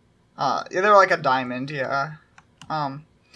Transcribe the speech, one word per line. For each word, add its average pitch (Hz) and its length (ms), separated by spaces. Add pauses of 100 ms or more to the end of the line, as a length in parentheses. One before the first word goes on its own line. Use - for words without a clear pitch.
(380)
Uh, 127 340
yeah, 180 100
they 208 80
were 208 60
like 185 160
a 170 60
diamond, 131 520
yeah. 139 440 (560)
Um, 147 360 (300)